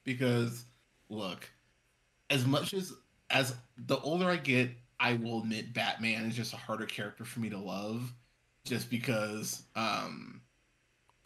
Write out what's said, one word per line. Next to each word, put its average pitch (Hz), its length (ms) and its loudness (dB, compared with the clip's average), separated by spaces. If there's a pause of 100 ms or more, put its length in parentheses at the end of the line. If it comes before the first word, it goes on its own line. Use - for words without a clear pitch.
because, 123 600 2 (440)
look, 95 400 -6 (800)
as 131 160 4
much 147 280 4
as, 185 200 -2 (360)
as 127 260 4 (220)
the 127 220 2
older 175 300 2
I 175 80 4
get, 127 340 4 (280)
I 120 140 4
will 113 260 0
admit 110 340 -4
Batman 113 520 0
is 113 100 -2
just 117 180 -2
a 107 40 -8
harder 110 280 -4
character 107 400 -6
for 120 140 -8
me 110 100 -2
to 101 80 -6
love 104 560 -4 (500)
just 120 260 -2
because, 107 760 -2 (120)
um, 107 640 -4 (840)